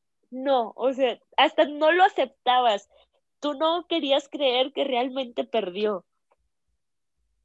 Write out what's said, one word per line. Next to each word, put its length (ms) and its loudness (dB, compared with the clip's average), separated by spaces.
no, 460 -2
o 160 -2
sea, 260 -2
hasta 280 4
no 280 0
lo 100 4
aceptabas. 840 0
Tú 140 -4
no 320 -2
querías 420 -2
creer 440 -2
que 120 -2
realmente 600 -4
perdió. 600 -4